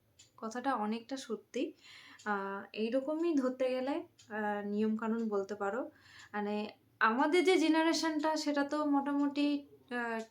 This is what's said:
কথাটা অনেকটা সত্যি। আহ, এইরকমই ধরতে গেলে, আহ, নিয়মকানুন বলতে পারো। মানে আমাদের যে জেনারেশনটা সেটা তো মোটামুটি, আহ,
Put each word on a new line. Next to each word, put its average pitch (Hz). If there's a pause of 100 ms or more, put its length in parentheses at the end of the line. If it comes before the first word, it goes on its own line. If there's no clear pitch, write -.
(380)
কথাটা 233
অনেকটা 226
সত্যি। 240 (520)
আহ, 196
এইরকমই 269
ধরতে 254
গেলে, 262 (260)
আহ, 208
নিয়মকানুন 220
বলতে 202
পারো। 214 (420)
মানে 208 (320)
আমাদের 285
যে 359
জেনারেশনটা 320
সেটা 294
তো 294
মোটামুটি, 285 (240)
আহ, 233 (120)